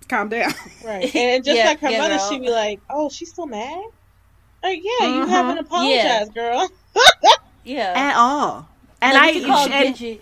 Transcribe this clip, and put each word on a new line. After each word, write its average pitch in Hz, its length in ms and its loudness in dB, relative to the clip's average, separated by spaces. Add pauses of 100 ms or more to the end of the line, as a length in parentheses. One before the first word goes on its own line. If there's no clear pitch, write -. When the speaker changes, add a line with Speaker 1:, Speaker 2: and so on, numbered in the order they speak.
Speaker 1:
calm 214 200 -2
down?" 226 260 -2 (140)
<laughs> - 160 -20
Speaker 2:
Right. 196 320 -6
And 247 280 2
just 285 120 2
Speaker 3:
<laughs> - 20 2
Yeah, - 80 4
Speaker 2:
like 302 140 0
her 294 100 -2
Speaker 3:
yeah, 226 80 0
Speaker 2:
mother, 302 200 0
Speaker 3:
girl. 294 120 -2
Speaker 2:
she'd 269 120 -6
be 247 80 -2
like, 214 300 -2 (100)
"Oh, 285 200 -4
she's 339 200 -16
still 339 160 -10
mad? 262 360 -10 (800)
Oh, 359 60 -2
yeah, 370 100 -4
you 392 460 -2
Speaker 1:
Mm-hmm. 359 60 -2
Speaker 2:
haven't 349 260 0
Speaker 3:
Yeah. 330 60 -8
Speaker 2:
apologized, 247 720 0
girl." 240 340 -2 (260)
<laughs> - 720 4
Speaker 3:
Yeah. 226 320 -4
Speaker 1:
At 285 200 0
all. 233 520 0 (340)
And 254 160 4
Speaker 3:
Like, 294 40 8
Speaker 1:
I, 320 160 4
Speaker 3:
you 269 80 -6
called 285 240 2
Speaker 1:
and 269 240 0
Speaker 3:
Gidget. 233 280 -12